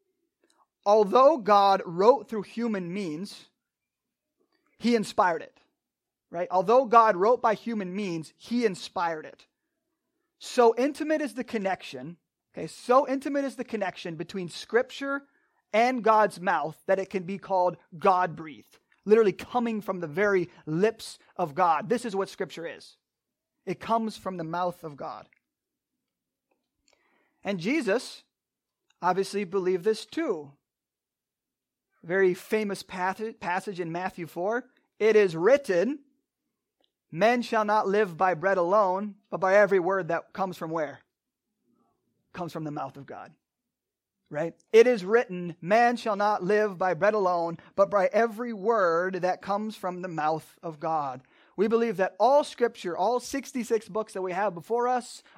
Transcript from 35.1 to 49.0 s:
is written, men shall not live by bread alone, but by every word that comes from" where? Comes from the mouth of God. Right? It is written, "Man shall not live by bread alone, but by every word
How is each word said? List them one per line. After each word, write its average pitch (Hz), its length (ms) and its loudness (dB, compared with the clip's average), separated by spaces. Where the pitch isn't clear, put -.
is 190 220 4
written, 226 640 2
men 226 320 2
shall 220 200 0
not 208 240 0
live 196 300 0
by 185 160 2
bread 190 240 0
alone, 196 580 0
but 170 100 -6
by 190 160 4
every 196 240 6
word 180 300 -2
that 165 240 -4
comes 190 240 -6
from" 160 140 -8
where? 151 280 -6
Comes 170 180 -10
from 160 140 -8
the 147 60 -8
mouth 139 260 -10
of 139 80 -18
God. - 260 -16
Right? 160 240 -6
It 233 160 8
is 214 180 0
written, 180 560 -2
"Man 233 360 2
shall 220 180 -4
not 208 260 0
live 208 360 0
by 180 180 0
bread 196 180 2
alone, 175 440 -2
but 196 160 4
by 190 200 2
every 226 420 -2
word 190 680 2